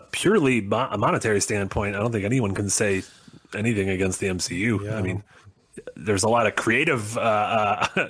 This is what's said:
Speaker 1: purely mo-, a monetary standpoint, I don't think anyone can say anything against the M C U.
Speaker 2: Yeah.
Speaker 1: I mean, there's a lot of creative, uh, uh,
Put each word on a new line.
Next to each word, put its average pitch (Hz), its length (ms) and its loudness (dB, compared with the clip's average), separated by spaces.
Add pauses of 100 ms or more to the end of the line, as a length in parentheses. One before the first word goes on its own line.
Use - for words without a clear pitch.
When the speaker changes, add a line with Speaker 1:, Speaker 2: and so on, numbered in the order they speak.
(120)
Speaker 1:
purely 143 500 4
mo-, 110 300 -2
a 104 60 -4
monetary 110 440 2
standpoint, 101 540 -2
I 101 40 -4
don't 117 120 0
think 101 140 -2
anyone 110 280 0
can 101 160 -2
say 98 340 0 (520)
anything 104 340 0
against 95 300 0
the 101 80 -2
M 92 120 -2
C - 180 -6
U. 101 260 0
Speaker 2:
Yeah. 110 140 -4
Speaker 1:
I 104 40 -4
mean, 95 220 -4 (720)
there's 98 280 -2
a 110 60 4
lot 117 180 4
of 101 80 0
creative, 120 640 0
uh, 107 760 2
uh, 170 140 0